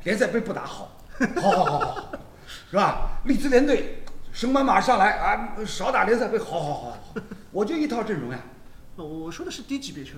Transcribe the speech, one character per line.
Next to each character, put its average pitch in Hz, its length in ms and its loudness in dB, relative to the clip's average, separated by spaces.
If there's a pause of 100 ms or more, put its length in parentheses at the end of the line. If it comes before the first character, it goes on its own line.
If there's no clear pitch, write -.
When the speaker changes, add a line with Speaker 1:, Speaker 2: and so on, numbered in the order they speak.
Speaker 1:
联 196 140 0
赛 233 80 4
杯 214 140 0
不 - 120 -4
打 127 140 -8
好。 - 340 -12 (400)
好， 196 100 4
好， - 140 6
好， - 140 2
好， - 0 -
好。 - 340 -6
Speaker 2:
<laughs> 294 60 -8 (520)
Speaker 1:
是 180 60 -2
吧？ - 480 2
利 254 120 4
兹 285 120 2
联 262 160 6
队 247 380 2 (300)
升 254 200 -2
班 277 140 4
马 - 140 4
上 247 180 6
来， 196 140 6
啊， 208 520 0
少 202 280 -2
打 208 120 4
联 226 140 4
赛 240 80 2
杯， 220 120 0
好， 165 220 -4
好， 147 140 -2
好， 123 160 -8
好。 - 240 -14 (380)
我 208 120 0
就 330 120 -2
一 302 100 2
套 233 160 -2
阵 196 160 -2
容 123 140 -6
呀。 123 80 -8 (560)
Speaker 2:
我 160 340 -8
说 349 160 -10
的 359 40 -8
是 262 120 -10
低 277 160 -6
级 180 140 -12
别 143 100 -10
球 139 160 -14